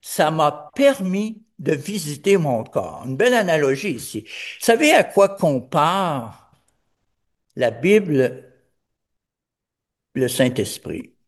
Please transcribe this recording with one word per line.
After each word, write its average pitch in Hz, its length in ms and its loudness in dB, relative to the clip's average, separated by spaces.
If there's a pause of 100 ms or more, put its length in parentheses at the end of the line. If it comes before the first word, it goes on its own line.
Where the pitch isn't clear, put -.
Ça 156 300 -2
m'a 156 440 -2
permis 220 680 0 (160)
de 147 160 -2
visiter 156 600 -4
mon 131 280 0
corps. » 92 420 -6
Une 131 100 -6
belle 247 180 2
analogie 160 580 0
ici. 110 300 -10
Vous - 420 -16
savez 294 280 4
à 226 120 6
quoi 196 240 4
compare 156 1200 -2 (1040)
la 123 140 0
Bible, 139 760 0 (1700)
le 127 140 0
Saint-Esprit ? 120 840 -4 (140)